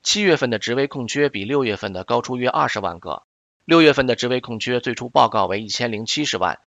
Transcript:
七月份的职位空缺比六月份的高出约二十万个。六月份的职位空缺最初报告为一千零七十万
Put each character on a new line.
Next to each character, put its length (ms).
七 200
月 160
份 120
的 100
职 160
位 120
空 220
缺 180
比 160
六 220
月 100
份 160
的 140
高 160
出 160
约 100
二 220
十 100
万 220
个。 220
六 160
月 100
份 160
的 80
职 140
位 100
空 220
缺 180
最 160
初 140
报 180
告 180
为 160
一 60
千 240
零 140
七 180
十 140
万 320